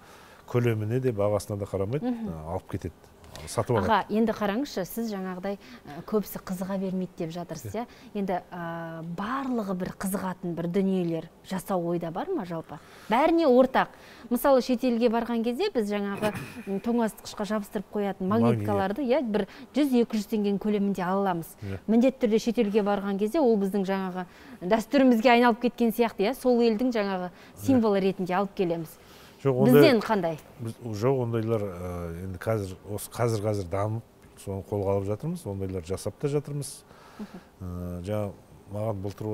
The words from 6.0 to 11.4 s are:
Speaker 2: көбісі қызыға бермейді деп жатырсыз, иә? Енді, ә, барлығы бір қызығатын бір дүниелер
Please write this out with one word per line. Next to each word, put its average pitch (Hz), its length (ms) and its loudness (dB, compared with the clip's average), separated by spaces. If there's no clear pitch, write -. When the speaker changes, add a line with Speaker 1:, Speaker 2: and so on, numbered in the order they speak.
Speaker 2:
көбісі 202 380 -2
қызыға 190 340 -4
бермейді 185 380 -4
деп 165 160 -4
жатырсыз, 165 420 -10
иә? 240 120 -6
Енді, 190 260 -2
ә, 165 500 -8
барлығы 226 600 -4
бір 180 220 -6
қызығатын 185 560 -4
бір 165 140 -4
дүниелер 180 560 0